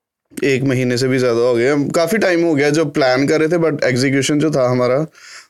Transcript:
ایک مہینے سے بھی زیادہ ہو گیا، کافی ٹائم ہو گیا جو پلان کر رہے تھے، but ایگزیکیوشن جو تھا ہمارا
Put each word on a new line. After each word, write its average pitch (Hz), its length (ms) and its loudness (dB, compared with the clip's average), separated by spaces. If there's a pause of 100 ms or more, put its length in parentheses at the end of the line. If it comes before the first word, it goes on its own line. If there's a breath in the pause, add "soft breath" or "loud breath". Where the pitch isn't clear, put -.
(420)
ایک 135 220 0
مہینے 127 340 -2
سے 131 100 0
بھی 131 100 0
زیادہ 123 200 0
ہو 120 200 0
گیا، 131 180 2 (180)
کافی 170 240 0
ٹائم 175 260 0
ہو 165 140 0
گیا 143 120 2
جو 156 160 0
پلان 139 420 0
کر 156 120 2
رہے 156 80 2
تھے، 170 100 0
but 160 240 0
ایگزیکیوشن 135 580 0
جو 151 120 0
تھا 127 200 0
ہمارا 127 280 0 (500 loud breath)